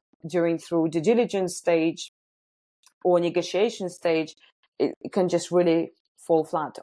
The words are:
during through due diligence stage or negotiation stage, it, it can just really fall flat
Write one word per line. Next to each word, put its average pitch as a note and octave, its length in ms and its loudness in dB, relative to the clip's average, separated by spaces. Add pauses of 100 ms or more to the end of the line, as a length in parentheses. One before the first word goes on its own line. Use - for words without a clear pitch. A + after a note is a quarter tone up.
(260)
during E3+ 320 0
through E3 320 0
due D#3+ 120 -2
diligence G3 560 0
stage E3 540 0 (920)
or F3 160 4
negotiation F3+ 720 -2
stage, D#3+ 460 -2 (440)
it, - 220 0
it - 100 -12
can F#3 160 2
just E3+ 240 -2
really E3+ 400 2 (260)
fall D#3+ 280 0
flat D#3 380 -6